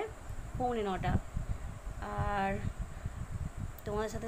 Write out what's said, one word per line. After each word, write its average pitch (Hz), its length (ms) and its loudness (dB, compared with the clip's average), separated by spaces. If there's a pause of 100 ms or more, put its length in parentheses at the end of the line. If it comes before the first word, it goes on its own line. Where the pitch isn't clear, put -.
(580)
পৌনে 247 320 4
নটা, 185 240 4 (1120)
আর 196 240 4 (1300)
তোমাদের 214 280 0
সাথে 226 140 -2